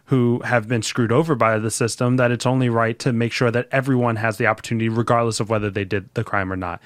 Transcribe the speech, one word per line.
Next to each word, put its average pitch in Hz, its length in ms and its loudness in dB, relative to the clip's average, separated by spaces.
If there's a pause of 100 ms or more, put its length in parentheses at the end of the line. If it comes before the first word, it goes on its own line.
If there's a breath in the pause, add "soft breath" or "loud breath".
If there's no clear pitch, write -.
who 123 360 2
have 117 240 0
been 117 140 0
screwed 113 320 0
over 160 220 2
by 113 220 2
the 110 140 -2
system 123 460 0
that 123 140 2
it's 120 140 -2
only 127 220 2
right 113 320 0
to 131 140 0
make 117 180 0
sure 123 180 0
that 120 220 -2
everyone 127 460 2
has 113 200 -2
the 120 80 0
opportunity, 113 440 0
regardless 117 500 0
of 104 100 -4
whether 104 200 0
they 101 160 -4
did 95 300 -6
the 117 80 -2
crime 95 280 -2
or 95 60 -4
not, 87 280 -6